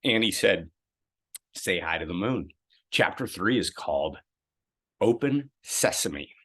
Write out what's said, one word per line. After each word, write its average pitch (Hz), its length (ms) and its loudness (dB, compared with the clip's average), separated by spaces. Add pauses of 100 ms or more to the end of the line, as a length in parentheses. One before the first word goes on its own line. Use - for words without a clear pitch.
Annie 113 280 2
said, 90 380 2 (840)
Say 90 240 -2
hi 82 180 -4
to 82 80 -4
the 80 80 -6
moon. 101 360 -4 (420)
Chapter - 360 0
three 107 320 0
is 90 100 0
called 71 480 -2 (840)
Open 139 480 2 (140)
Sesame. - 680 -2 (140)